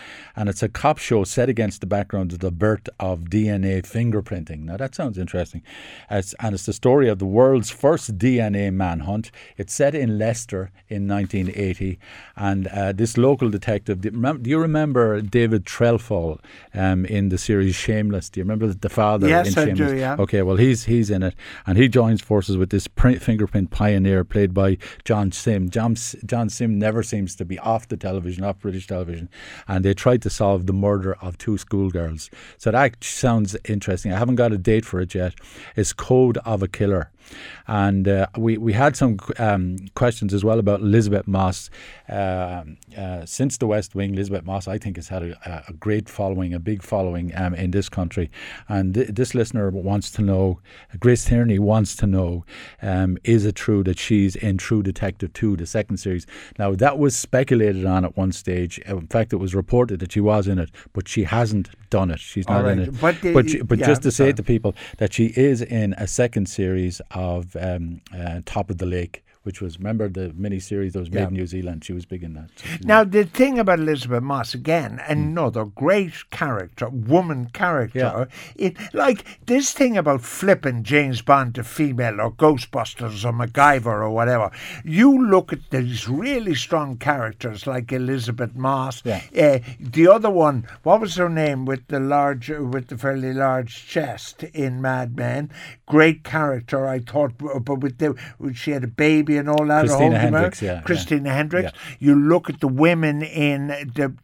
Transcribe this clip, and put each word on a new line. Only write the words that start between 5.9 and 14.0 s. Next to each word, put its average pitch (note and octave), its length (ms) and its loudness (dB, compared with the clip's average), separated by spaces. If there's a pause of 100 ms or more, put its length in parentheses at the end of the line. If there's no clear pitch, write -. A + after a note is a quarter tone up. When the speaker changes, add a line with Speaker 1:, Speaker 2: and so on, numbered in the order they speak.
Speaker 1:
It's, G2 300 -2
and A2 140 -4
it's - 120 -8
the G#2+ 80 -2
story C3 340 4
of G2 100 0
the G2 60 -4
world's A#2+ 460 4
first C#3 480 0
D B2 200 2
N G#2+ 160 0
A G2+ 160 0
manhunt. F#2 600 -4 (260)
It's - 160 -10
set C#3+ 220 2
in A#2 240 -2
Leicester G#2+ 520 -4 (180)
in G2+ 180 -6
nineteen G2 480 -2
eighty, F#2+ 440 -4 (380)
and, G2 300 -2
uh, G2 260 -2
this A2+ 240 -2
local B2+ 320 4
detective, G2+ 540 -4